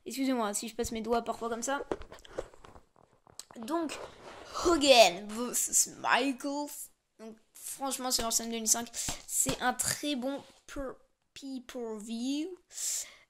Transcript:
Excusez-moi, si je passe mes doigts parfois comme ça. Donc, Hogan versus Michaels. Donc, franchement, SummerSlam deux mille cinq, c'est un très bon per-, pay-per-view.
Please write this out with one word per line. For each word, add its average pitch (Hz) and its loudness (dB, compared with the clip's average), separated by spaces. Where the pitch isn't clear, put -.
Excusez-moi, 240 0
si 226 -4
je - -12
passe 233 -2
mes 220 -2
doigts 233 2
parfois 226 -4
comme 233 -4
ça. 269 0
Donc, 285 -4
Hogan 240 8
versus - 0
Michaels. 277 0
Donc, 220 -14
franchement, 262 -6
SummerSlam 233 0
deux 233 -4
mille 220 -4
cinq, 233 4
c'est - 0
un 247 4
très 294 -2
bon 262 -4
per-, 277 -8
pay-per-view. 254 -4